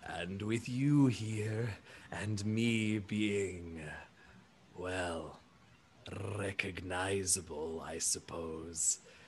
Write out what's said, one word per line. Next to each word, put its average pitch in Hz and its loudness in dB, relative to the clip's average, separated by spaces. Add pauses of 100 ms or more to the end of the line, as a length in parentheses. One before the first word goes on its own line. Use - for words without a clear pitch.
And 87 -4
with 113 0
you 139 8
here 110 0 (340)
and 101 -2
me 110 4
being, 98 0 (960)
well, 90 -2 (1000)
recognizable, 90 -2
I 80 -6
suppose 80 -2 (280)